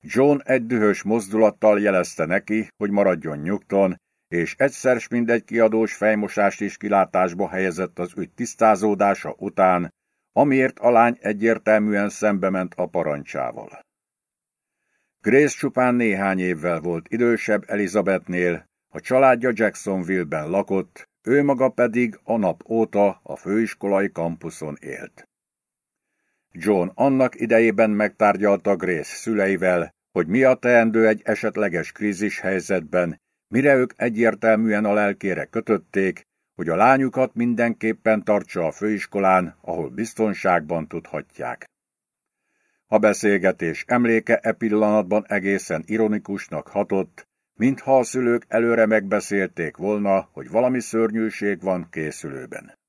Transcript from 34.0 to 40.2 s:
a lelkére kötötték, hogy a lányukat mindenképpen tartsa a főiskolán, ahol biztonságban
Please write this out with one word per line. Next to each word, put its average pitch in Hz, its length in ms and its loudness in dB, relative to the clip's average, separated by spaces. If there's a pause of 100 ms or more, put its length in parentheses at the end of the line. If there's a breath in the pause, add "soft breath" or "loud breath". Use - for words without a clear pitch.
a 104 80 0
lelkére 101 520 -2
kötötték, 98 800 -2 (320)
hogy 80 140 -6
a 82 80 0
lányukat 131 580 2
mindenképpen 113 880 -2
tartsa 95 420 -2
a 76 60 -2
főiskolán, 95 880 0
ahol 85 280 -8
biztonságban 90 1000 -2